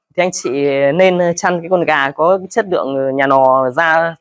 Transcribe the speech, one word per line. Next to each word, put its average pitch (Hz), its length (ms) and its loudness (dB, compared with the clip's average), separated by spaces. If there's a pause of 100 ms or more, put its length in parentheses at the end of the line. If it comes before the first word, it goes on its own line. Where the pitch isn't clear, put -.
(160)
thì 180 60 0
anh 180 100 -2
chị - 180 -8 (440)
nên 185 240 4 (180)
chăn 180 240 -2
cái 165 100 -12
con 175 140 0
gà 143 260 0
có 170 280 0 (120)
chất 214 200 -2
lượng, 135 260 -2
ờ, 135 140 -2
nhà 139 160 0
nò 131 440 2
ra 165 500 0